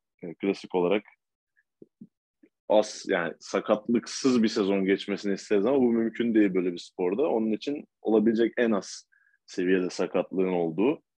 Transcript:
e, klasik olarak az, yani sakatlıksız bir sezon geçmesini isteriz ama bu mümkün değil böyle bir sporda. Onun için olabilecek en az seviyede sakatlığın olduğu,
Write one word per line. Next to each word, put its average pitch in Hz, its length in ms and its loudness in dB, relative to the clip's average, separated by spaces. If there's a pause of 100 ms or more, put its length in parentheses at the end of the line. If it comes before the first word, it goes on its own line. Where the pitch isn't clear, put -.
(240)
e, 85 100 -12
klasik - 420 -4
olarak 92 280 2 (1700)
az, - 380 0
yani 85 320 -2
sakatlıksız 117 1040 0
bir 110 40 4
sezon 98 380 0
geçmesini 98 480 -2
isteriz 98 320 0
ama 139 120 2
bu 123 140 4
mümkün 113 440 -2
değil 101 180 4
böyle 90 200 0
bir 85 40 -10
sporda. 104 520 -2
Onun 110 220 0
için 143 360 -6 (140)
olabilecek 110 560 2
en 117 140 2
az - 360 -6 (380)
seviyede 90 440 0
sakatlığın 92 640 -2
olduğu, 87 480 0 (160)